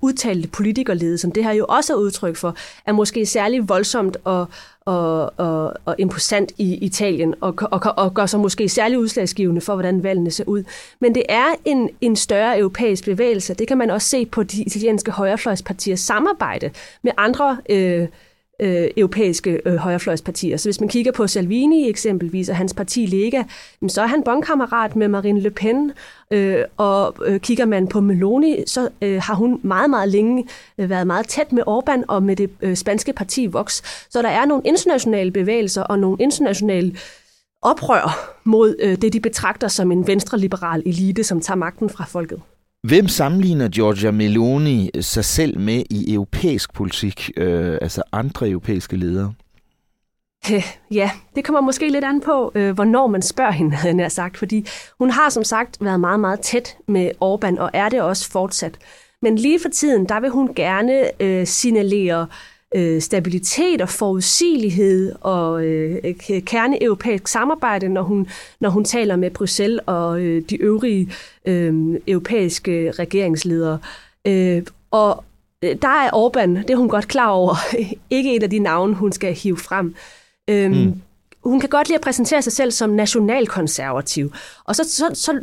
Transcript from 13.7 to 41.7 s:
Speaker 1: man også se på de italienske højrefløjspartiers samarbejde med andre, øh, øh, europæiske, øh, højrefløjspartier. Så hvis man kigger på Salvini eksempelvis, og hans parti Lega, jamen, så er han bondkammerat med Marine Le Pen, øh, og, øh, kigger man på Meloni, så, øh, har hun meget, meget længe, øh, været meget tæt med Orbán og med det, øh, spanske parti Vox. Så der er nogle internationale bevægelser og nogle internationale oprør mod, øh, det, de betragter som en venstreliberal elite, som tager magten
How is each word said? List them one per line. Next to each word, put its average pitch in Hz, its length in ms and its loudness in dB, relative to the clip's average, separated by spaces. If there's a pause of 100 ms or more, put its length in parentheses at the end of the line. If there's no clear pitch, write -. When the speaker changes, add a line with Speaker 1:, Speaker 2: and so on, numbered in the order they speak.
Speaker 1:
man 240 120 2
også 208 180 -2
se 247 180 0
på 220 160 -2
de 196 200 -4
italienske 214 480 0
højrefløjspartiers 196 880 -2
samarbejde 214 720 -2 (320)
med 247 140 0
andre, 247 420 2 (120)
øh, 180 380 2 (520)
øh, 175 360 2
europæiske, 190 680 2
øh, 180 120 2
højrefløjspartier. 175 800 -2
Så 160 100 -4
hvis 202 140 -2
man 214 80 0
kigger 240 240 0
på 226 140 0
Salvini 247 640 2
eksempelvis, 185 600 -2
og 196 80 -2
hans 185 180 -2
parti 208 320 -2
Lega, 220 360 0 (380)
jamen, 190 100 -2
så 196 120 0
er 226 40 2
han 277 160 2
bondkammerat 240 720 0
med 214 120 2
Marine 202 320 2
Le 208 100 0
Pen, 254 420 0 (380)
øh, 196 340 2 (120)
og, 196 480 2
øh, 196 160 0
kigger 240 240 0
man 190 240 2
på 208 120 0
Meloni, 202 560 4 (100)
så, 254 220 -2 (140)
øh, 196 200 0
har 214 120 -4
hun 233 280 2
meget, 196 280 2
meget 208 180 2
længe, 226 360 2 (340)
øh, 190 120 -2
været 180 160 0
meget 185 220 -2
tæt 294 240 -2
med 240 160 4
Orbán 254 400 0
og 190 140 0
med 196 140 2
det, 196 140 -2 (120)
øh, 185 140 0
spanske 214 360 -2
parti 226 340 -4
Vox. - 360 -4 (280)
Så 240 120 0
der 226 60 0
er 208 160 2
nogle 285 220 2
internationale 240 640 2
bevægelser 196 520 0
og 202 160 0
nogle 190 220 2
internationale 202 760 0 (640)
oprør - 840 0
mod, 220 360 6
øh, 190 220 2
det, 220 100 2
de 220 80 0
betragter 214 480 -2
som 180 240 0
en 180 140 2
venstreliberal 190 800 0
elite, 190 380 0
som 170 160 -2
tager 190 160 -4
magten 180 340 -4